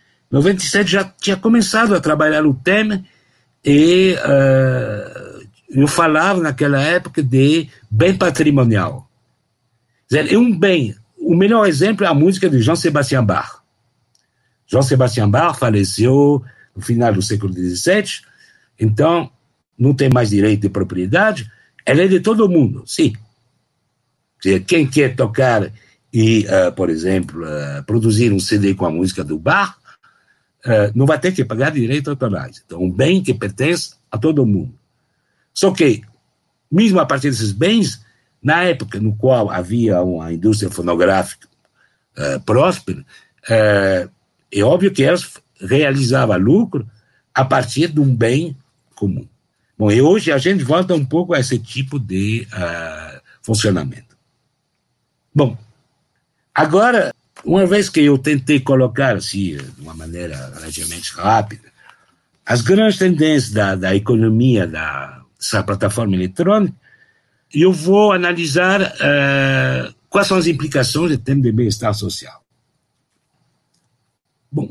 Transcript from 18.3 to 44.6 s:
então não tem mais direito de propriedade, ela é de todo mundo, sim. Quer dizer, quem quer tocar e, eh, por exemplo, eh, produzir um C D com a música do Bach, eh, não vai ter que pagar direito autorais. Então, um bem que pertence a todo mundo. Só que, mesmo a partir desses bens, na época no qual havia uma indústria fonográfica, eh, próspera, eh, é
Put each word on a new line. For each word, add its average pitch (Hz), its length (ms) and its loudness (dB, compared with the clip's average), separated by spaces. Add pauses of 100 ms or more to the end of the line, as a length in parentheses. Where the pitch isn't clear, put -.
então 147 520 0 (460)
não 135 160 2
tem 135 160 0
mais 123 220 2
direito 104 300 2
de 101 80 -2
propriedade, 104 840 -2 (340)
ela 143 180 2
é 190 60 4
de 185 120 2
todo 214 280 2
mundo, 156 380 0
sim. - 260 0 (1300)
Quer - 80 -2
dizer, 95 120 2
quem 160 260 2
quer 135 300 0
tocar 117 540 0 (420)
e, 110 360 2
eh, 90 220 2
por 90 180 -2
exemplo, 85 560 -4
eh, 71 380 -10
produzir 110 500 2
um 98 60 2
C 98 180 -2
D 98 180 2
com 92 120 -2
a 82 40 -2
música 90 340 -4
do 76 120 -6
Bach, 175 400 -2 (880)
eh, 107 300 2
não 127 100 2
vai 147 140 2
ter 180 140 -2
que 156 120 -2
pagar 135 280 -4
direito 139 360 -2
autorais. 101 560 -6
Então, - 160 -14
um 92 100 -2
bem 160 320 2
que 185 120 -2
pertence 135 640 -4 (140)
a 113 60 -8
todo 147 300 0
mundo. 87 260 -2 (800)
Só 190 200 0
que, 135 300 0 (680)
mesmo 185 300 4
a 147 40 2
partir 139 260 -2
desses 107 220 -2
bens, 196 500 -2 (400)
na 160 200 0
época 135 380 -4
no 107 140 0
qual 117 360 0
havia 95 500 -2
uma 85 320 -4
indústria 101 380 0
fonográfica, 90 800 -2 (680)
eh, 71 220 -6
próspera, 123 640 0 (440)
eh, 98 600 2 (440)
é 101 100 0